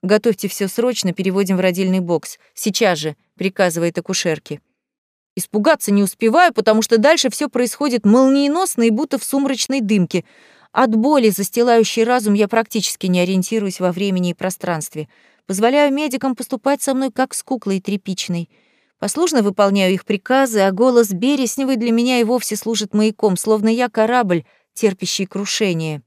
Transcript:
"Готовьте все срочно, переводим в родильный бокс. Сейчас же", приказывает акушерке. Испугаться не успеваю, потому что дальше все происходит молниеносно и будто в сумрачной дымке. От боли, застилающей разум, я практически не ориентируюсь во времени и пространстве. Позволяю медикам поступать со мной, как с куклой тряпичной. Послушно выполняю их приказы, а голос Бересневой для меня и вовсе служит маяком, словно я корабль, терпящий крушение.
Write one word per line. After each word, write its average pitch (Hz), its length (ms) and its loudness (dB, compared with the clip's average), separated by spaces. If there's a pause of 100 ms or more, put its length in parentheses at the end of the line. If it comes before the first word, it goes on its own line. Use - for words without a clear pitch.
"Готовьте 214 440 0
все 190 200 -6
срочно, 226 460 -2
переводим 190 440 0
в 185 40 0
родильный 185 400 0
бокс. 170 360 -4 (160)
Сейчас 190 460 0
же", 151 160 -6 (200)
приказывает 175 640 -2
акушерке. 160 640 -6 (760)
Испугаться 214 560 0
не 202 120 4
успеваю, 247 500 2
потому 220 280 2
что 226 160 2
дальше 277 320 4
все 294 200 -4
происходит 247 560 -2
молниеносно 277 800 2
и 233 60 4
будто 262 280 -2
в - 60 -6
сумрачной 269 580 -2
дымке. 190 440 0 (460)
От 233 240 2
боли, 240 340 4
застилающей 226 760 2
разум, 226 300 2
я 208 140 2
практически 226 600 -2
не 180 120 2
ориентируюсь 190 600 -2
во 180 120 0
времени 180 400 -2
и - 20 -4
пространстве. 165 720 -6 (380)
Позволяю 262 480 2
медикам 269 420 -2
поступать 269 460 -4
со 269 120 -2
мной, 262 180 -2
как 262 220 -4
с - 100 -8
куклой 202 360 -4
тряпичной. 180 680 -6 (500)
Послушно 294 420 0
выполняю 196 520 2
их 180 120 -4
приказы, 226 560 0
а 196 100 4
голос 233 400 2
Бересневой 262 680 0
для 233 140 0
меня 240 280 2
и 233 40 2
вовсе 220 320 -2
служит 214 380 -6
маяком, 214 440 0
словно 214 320 0
я 240 200 0
корабль, 220 540 0 (300)
терпящий 190 520 -2
крушение. 165 800 -4